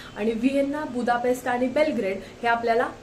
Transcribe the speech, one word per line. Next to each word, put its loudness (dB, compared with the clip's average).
आणि 0
व्हिएन्ना, 0
बुदापेस्ट 0
आणि 0
बेलग्रेड 0
हे -6
आपल्याला 2